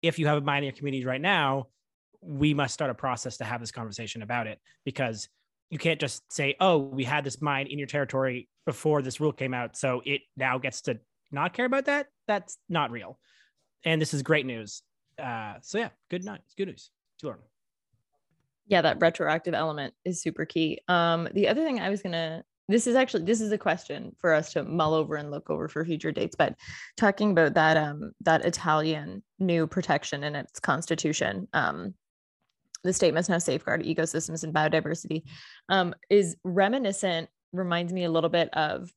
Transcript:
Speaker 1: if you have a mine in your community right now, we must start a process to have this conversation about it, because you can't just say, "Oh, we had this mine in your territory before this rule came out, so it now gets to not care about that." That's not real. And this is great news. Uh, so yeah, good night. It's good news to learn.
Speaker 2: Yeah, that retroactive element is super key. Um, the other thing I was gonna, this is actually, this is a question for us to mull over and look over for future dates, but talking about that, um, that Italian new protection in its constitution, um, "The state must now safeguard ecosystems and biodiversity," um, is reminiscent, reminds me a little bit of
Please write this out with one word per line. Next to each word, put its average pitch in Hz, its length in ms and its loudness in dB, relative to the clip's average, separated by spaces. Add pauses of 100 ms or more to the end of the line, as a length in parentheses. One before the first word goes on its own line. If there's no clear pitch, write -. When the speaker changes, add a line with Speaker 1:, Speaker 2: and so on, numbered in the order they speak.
Speaker 1:
if 165 160 0
you 151 80 4
have 147 100 4
a 147 40 0
mine 143 180 0
in 143 60 -2
your 135 80 -6
community 135 320 -4
right 131 140 -2
now, 143 500 2 (520)
we 151 320 2
must 139 180 0
start 139 200 -2
a - 20 -4
process 123 440 -6
to 127 60 -8
have 117 160 -6
this 117 120 -10
conversation 113 500 -10
about 117 240 -4
it, 107 140 -12 (260)
because 120 420 -4 (440)
you 160 80 -8
can't 160 200 0
just - 320 -6
say, 139 280 -2
"Oh, 180 180 6
we 135 260 -2
had 139 200 0
this 139 180 -8
mine 143 240 -2
in 143 140 -10
your 139 80 -6
territory 135 600 -2 (200)
before 151 340 2
this 131 180 -6
rule 151 120 2
came 131 240 -4
out, 120 200 -6
so 127 300 -2
it 135 160 -2 (140)
now 131 240 0
gets 127 220 -6
to 120 180 -2 (320)
not 147 220 -2
care 247 120 -2
about 269 200 0
that." 285 220 0 (200)
That's 208 320 -2 (100)
not 147 220 0
real. 104 260 -12 (680)
And 165 140 2
this 156 140 -2
is 143 80 -2
great 147 240 2
news. 113 380 -10 (340)
Uh, 113 440 -8
so - 180 -6
yeah, 233 100 -4 (220)
good 180 120 -6
night. 202 220 -12
It's - 80 -20
good 196 140 -6
news - 240 -16 (280)
to 156 80 -8
learn. 104 120 -8 (1300)
Speaker 2:
Yeah, 185 140 6
that 147 200 4
retroactive 165 540 2
element 151 400 -4 (100)
is 180 160 -4
super 160 240 -4
key. 160 420 -2
Um, 170 460 2
the 196 140 4
other 262 160 2
thing 269 160 0
I 180 100 -2
was 196 120 -2
gonna, 165 420 -6 (240)
this 226 180 4
is 240 100 2
actually, 262 280 2
this 214 160 2
is 214 120 -2
a 214 60 0
question - 600 -4
for 165 140 4
us 156 200 2
to 156 100 0
mull 160 300 2
over 156 220 2
and 147 160 -8
look 143 180 -10
over 160 180 -2
for 156 180 -4
future 160 260 -4
dates, - 240 -4
but - 200 2 (420)
talking 208 340 4
about 165 220 6
that, 160 240 6
um, 151 340 -2 (100)
that 160 220 4
Italian 160 800 0 (160)
new 170 280 2
protection 147 560 0
in 147 120 -4
its - 240 -10
constitution, 151 920 -2
um, 127 400 -2 (920)
"The 180 80 2
state 180 220 4
must 170 160 0
now 175 80 4
safeguard 160 460 -2
ecosystems 160 600 -2
and 156 100 -6
biodiversity," 156 720 0 (460)
um, 185 260 2 (140)
is 196 340 6
reminiscent, 190 840 0 (240)
reminds 175 400 -2
me 180 100 -2
a 170 80 0
little 165 180 4
bit 170 240 4
of 160 440 -2